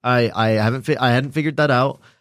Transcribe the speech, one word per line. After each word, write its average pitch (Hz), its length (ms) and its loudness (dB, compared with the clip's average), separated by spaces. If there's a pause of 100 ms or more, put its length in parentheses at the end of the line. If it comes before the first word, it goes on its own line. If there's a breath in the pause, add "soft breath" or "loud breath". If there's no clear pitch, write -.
I, 123 300 2
I 110 160 0
haven't 113 320 0
fi-, 151 180 -2
I 127 100 2
hadn't 131 220 0
figured 151 240 -4
that 147 140 2
out. 131 300 0 (200 soft breath)